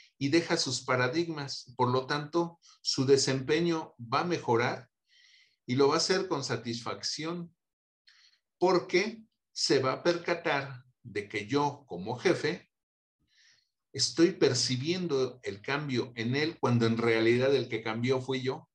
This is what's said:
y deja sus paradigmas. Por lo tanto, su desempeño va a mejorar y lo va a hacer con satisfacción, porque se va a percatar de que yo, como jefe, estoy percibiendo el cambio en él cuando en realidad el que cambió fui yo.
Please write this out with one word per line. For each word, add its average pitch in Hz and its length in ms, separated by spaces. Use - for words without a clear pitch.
y 139 120
deja 165 280
sus - 280
paradigmas. 135 920
Por 123 140
lo 131 160
tanto, 151 540
su - 220
desempeño 147 920
va 120 220
a 170 40
mejorar 131 680
y 127 80
lo 139 140
va 151 60
a 165 40
hacer 190 300
con 139 160
satisfacción, 127 1080
porque 185 680
se - 280
va 131 140
a 139 100
percatar 165 800
de 104 260
que 104 180
yo, 143 420
como 101 280
jefe, 170 540
estoy 165 400
percibiendo 135 1080
el 101 200
cambio 139 520
en 117 220
él 156 240
cuando 120 260
en 113 100
realidad 117 580
el 117 140
que 113 140
cambió 120 380
fui 131 220
yo. 139 320